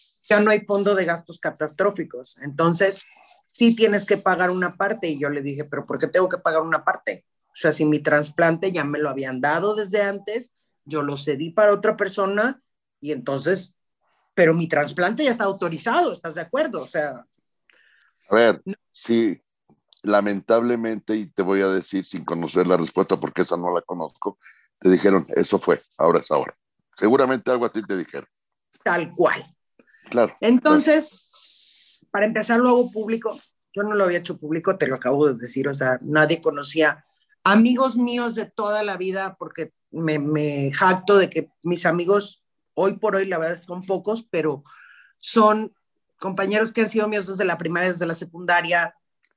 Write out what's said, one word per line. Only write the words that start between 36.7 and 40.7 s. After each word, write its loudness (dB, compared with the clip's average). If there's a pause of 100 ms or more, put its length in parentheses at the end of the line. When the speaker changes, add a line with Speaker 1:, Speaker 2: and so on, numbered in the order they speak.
Speaker 1:
Amigos 4
míos -2
de -6
toda -4
la -6
vida, -6
porque -10 (180)
me, -2
me -2